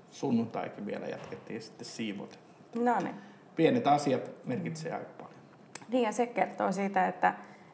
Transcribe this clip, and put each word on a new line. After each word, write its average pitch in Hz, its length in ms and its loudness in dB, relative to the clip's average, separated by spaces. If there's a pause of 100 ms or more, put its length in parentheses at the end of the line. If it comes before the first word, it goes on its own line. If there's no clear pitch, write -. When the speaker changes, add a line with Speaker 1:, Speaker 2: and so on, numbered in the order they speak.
(100)
Speaker 1:
sunnuntaikin 113 760 -2
vielä - 200 -4
jatkettiin - 560 -8
sitten - 240 -14
siivoten. 104 520 -8 (360)
Speaker 2:
No 233 240 2
niin. - 160 -2 (420)
Speaker 1:
Pienet 127 300 4
asiat 143 440 4 (140)
merkitsee 92 480 -4
aika - 260 -8
paljon. - 180 -16 (520)
Speaker 2:
Niin, 240 160 2
ja 214 80 2
se 233 140 2
kertoo 202 460 2
siitä, 196 360 2
että, 185 260 4 (400)